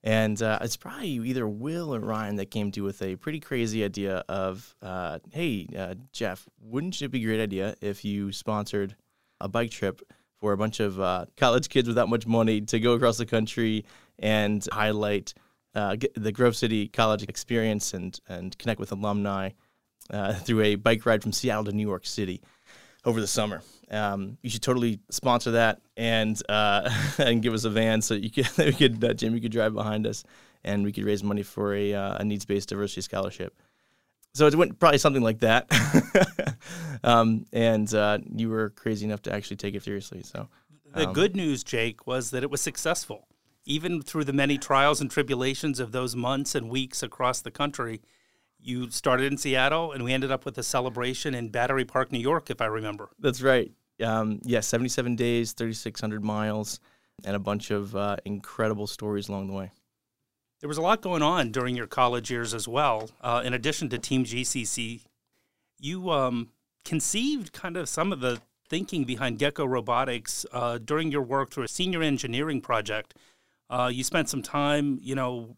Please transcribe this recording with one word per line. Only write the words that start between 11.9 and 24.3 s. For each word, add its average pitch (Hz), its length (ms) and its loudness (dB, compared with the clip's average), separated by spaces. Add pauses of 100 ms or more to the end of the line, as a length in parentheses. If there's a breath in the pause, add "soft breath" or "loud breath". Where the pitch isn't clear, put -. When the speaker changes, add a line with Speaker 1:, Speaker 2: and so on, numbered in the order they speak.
Speaker 1:
much 113 160 0
money 113 360 4
to 107 180 0
go 120 140 4
across 117 240 4
the 113 100 -2
country 110 580 0 (320 soft breath)
and 107 540 2
highlight, 104 640 0 (400 soft breath)
uh, 101 200 0
g-, 117 200 0
the 107 160 -2
Grove 120 240 4
City 110 320 0
College 110 360 2
experience 110 720 -2
and, 92 340 -8
and 92 300 -10
connect 110 220 -4
with - 120 -8
alumni, 101 580 -2 (600)
uh, 104 220 -2
<laughs> - 0 -
through 110 280 0
a 104 140 6
bike 110 300 2
ride 110 160 4
from 110 100 -4
Seattle 107 340 0
to 101 60 -4
New 107 160 0
York 95 200 -4
City 95 340 -4 (640 soft breath)
over 113 160 2
the 101 60 0
summer? 107 340 -2 (280 loud breath)
Um, 101 520 -2